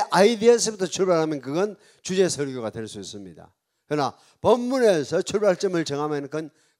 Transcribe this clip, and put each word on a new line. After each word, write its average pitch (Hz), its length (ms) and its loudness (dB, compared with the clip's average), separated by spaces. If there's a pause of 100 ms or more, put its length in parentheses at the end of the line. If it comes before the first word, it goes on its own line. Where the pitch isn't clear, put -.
(120)
아이디어에서부터 214 720 4
출발하면 160 560 0
그건 175 340 -2 (260)
주제 185 280 2
설교가 131 400 -6
될 110 180 -10
수 104 120 -14
있습니다. 87 520 -16 (360)
그러나 143 280 -2 (260)
본문에서 214 840 2
출발점을 190 600 0
정하면 143 380 -4
그건 151 260 -10 (300)